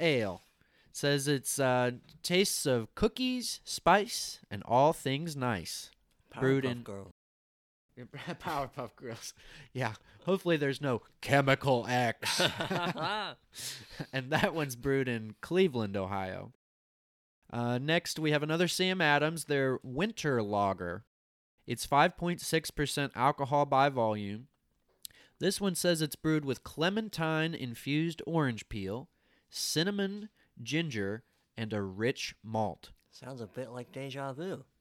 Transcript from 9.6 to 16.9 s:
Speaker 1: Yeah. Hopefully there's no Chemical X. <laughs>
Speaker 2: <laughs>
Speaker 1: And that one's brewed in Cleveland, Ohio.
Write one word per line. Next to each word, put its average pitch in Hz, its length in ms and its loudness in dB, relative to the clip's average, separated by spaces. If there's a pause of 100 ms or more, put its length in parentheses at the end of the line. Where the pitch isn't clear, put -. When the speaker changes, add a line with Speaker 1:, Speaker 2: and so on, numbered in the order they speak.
Speaker 1:
Yeah. 120 220 -2 (320)
Hopefully 175 320 2
there's 139 240 0
no 131 200 0 (200)
Chemical 135 640 4
X. 123 580 2
<laughs> - 40 2 (160)
Speaker 2:
<laughs> 175 680 -4 (760)
Speaker 1:
And 131 180 -4
that 160 240 2
one's 143 220 -2
brewed 135 320 2
in 110 320 -4
Cleveland, 123 560 2
Ohio. 95 560 -4 (1000)